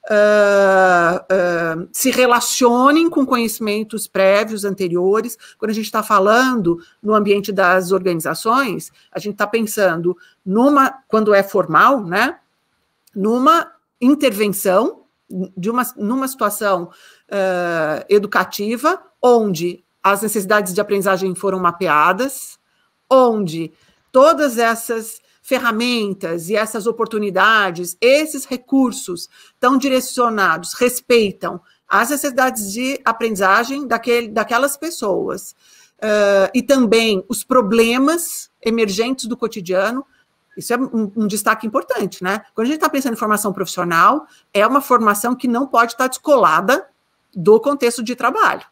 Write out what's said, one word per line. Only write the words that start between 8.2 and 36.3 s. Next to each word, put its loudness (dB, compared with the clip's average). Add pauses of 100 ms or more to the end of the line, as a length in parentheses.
a -8
gente -8
tá -2
pensando -2 (280)
numa, 4 (180)
quando 2
é 4
formal, 2
né, -2 (720)
numa 0 (280)
intervenção, 0 (540)
de -4
uma, -2 (120)
numa -4
situação, -2 (400)
ah, -2
educativa, 0 (200)
onde 2 (200)
as 2
necessidades -2
de -2
aprendizagem 0
foram -4
mapeadas, 0 (480)
onde 2 (400)
todas 4
essas -4 (300)
ferramentas -2
e -2
essas -4
oportunidades, -2
esses 2
recursos -4 (300)
tão 2
direcionados, 0
respeitam 0 (300)
as 0
necessidades -2
de -6
aprendizagem 0
daquele, -2
daquelas -2
pessoas, -6 (480)
ãh, 2